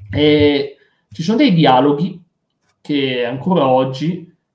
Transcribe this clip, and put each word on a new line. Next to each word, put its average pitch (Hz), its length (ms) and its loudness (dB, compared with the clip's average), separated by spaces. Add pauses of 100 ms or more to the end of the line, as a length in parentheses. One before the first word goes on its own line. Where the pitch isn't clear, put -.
(100)
E 147 680 0 (340)
ci - 120 -12
sono 214 160 -2
dei 254 140 4
dialoghi 147 720 2 (580)
che 131 440 -4
ancora 135 440 -2
oggi, 135 640 -2 (220)